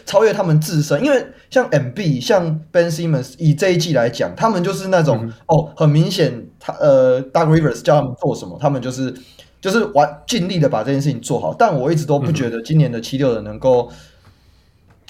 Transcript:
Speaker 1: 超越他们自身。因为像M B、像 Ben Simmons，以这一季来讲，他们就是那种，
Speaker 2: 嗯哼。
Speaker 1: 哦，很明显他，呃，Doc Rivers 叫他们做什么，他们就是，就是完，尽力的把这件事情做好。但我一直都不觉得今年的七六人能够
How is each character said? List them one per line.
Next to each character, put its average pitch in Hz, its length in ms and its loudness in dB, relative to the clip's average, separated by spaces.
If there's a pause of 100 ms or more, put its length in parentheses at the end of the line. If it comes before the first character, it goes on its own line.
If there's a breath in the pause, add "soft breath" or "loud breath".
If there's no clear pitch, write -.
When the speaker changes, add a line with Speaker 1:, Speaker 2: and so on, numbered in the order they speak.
Speaker 1:
超 208 200 2
越 208 80 4
他 202 100 -2
们 156 180 2
自 156 220 0
身。 147 220 -2
因 294 60 2
为 262 160 0 (240 loud breath)
像 254 200 2
M 127 200 -2
B、 160 300 -2
像 160 400 0 (100)
Ben 170 180 2
Simmons， 156 500 -4
以 151 160 4
这 190 160 0
一 175 60 2
季 170 160 -2
来 117 180 2
讲， 95 260 -4
他 226 120 0
们 185 140 -2
就 190 100 -2
是 190 160 -8
那 185 140 4
种， 117 200 0
Speaker 2:
嗯 113 60 -6
哼。 113 60 -12 (120 loud breath)
Speaker 1:
哦， - 280 0
很 156 140 2
明 160 220 4
显 127 360 -2 (140)
他， - 140 -8
呃， 131 460 4 (120)
Doc 160 160 2
Rivers 156 340 2
叫 151 140 4
他 147 100 2
们 127 140 -8
做 139 160 -2
什 104 100 -12
么， 85 140 -14
他 143 100 0
们 135 100 -2
就 123 120 -8
是， 127 200 -6 (480 loud breath)
就 190 80 -6
是 214 180 2
完， 147 220 2 (200)
尽 185 200 -2
力 185 120 -2
的 135 80 4
把 110 160 -2
这 139 80 -2
件 139 100 0
事 147 80 -2
情 117 100 -4
做 120 200 -4
好。 80 120 -4
但 214 220 2
我 131 180 -2
一 165 40 0
直 139 100 -4
都 143 140 0
不 147 100 -4
觉 135 180 -2
得 113 140 -6
今 156 160 0
年 131 120 4
的 117 100 -6
七 131 180 -6
六 131 160 0
人 107 80 -6
能 107 160 -12
够 123 320 2 (1200 loud breath)